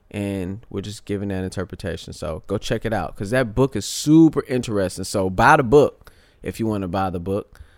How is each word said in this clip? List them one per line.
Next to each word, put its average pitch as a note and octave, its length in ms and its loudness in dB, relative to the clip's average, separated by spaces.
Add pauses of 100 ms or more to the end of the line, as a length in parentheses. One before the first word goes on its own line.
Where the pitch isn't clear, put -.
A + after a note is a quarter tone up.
And G2 600 -6
we're G2 120 -8
just G#2 240 -12
giving G2+ 240 -4
that F#2+ 140 -4
interpretation. F2+ 720 -8
So D#2 340 -10
go G2 100 -2
check - 280 -4
it A2 80 -4
out F#2 240 -4
'cause G2+ 140 -8
that A#2+ 240 -2
book C3+ 200 2
is G2+ 100 -6
super D#3 640 6
interesting. G#2 580 -2
So F#2+ 240 0
buy A#2 280 6
the C#3+ 60 2
book B2 480 4 (320)
if - 160 -8
you A2+ 80 -2
wanna G2+ 200 -2
buy F#2+ 220 -2
the F2+ 100 -6
book. G2 400 -6 (180)